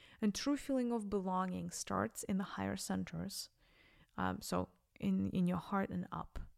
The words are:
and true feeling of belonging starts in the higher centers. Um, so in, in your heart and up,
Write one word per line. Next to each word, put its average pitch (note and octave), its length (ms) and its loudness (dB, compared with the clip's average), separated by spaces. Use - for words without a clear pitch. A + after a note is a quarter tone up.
and G#3 140 4
true C#4+ 240 2
feeling B3+ 340 2
of G#3+ 160 0
belonging F#3 640 0
starts - 540 0
in G3+ 120 2
the G3 80 2
higher G3 320 0
centers. F#3+ 720 -4
Um, F#2 240 0
so F3+ 260 -2
in, F#3+ 320 2
in F3+ 160 4
your F3+ 100 2
heart G3 320 -2
and F3+ 240 -4
up, - 260 -6